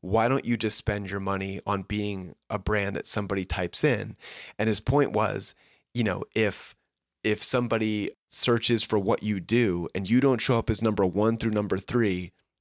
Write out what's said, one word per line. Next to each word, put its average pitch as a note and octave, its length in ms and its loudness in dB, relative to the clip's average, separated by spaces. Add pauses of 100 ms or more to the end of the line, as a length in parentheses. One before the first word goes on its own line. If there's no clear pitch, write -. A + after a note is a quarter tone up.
why A2 280 2
don't C3+ 160 0
you A#2 120 0
just A2 200 -2
spend G2+ 340 -4
your G2 100 -4
money G2 460 -4
on G2+ 160 -2
being G2+ 520 -4 (160)
a G#2+ 80 -4
brand G2+ 380 -2
that - 100 -6
somebody G2 380 -2
types - 400 -4
in?" A2 320 0 (420)
And A2 100 2
his G#2 120 0
point C#3 320 2
was, G2+ 420 -2 (400)
you A#2+ 100 2
know, F#2 200 0 (100)
if, G#2+ 400 0 (480)
if G#2+ 200 0
somebody A2 680 0 (200)
searches A#2 520 2
for G#2+ 160 0
what G2 240 0
you G#2 160 0
do F#2 560 2
and F#2+ 140 -4
you A#2+ 120 6
don't C3 200 4
show A#2+ 180 2
up A2 120 -2
as A2 100 0
number G#2 240 2
one G#2 320 2
through A2+ 140 -2
number G#2 260 0
three, F#2+ 560 -2 (280)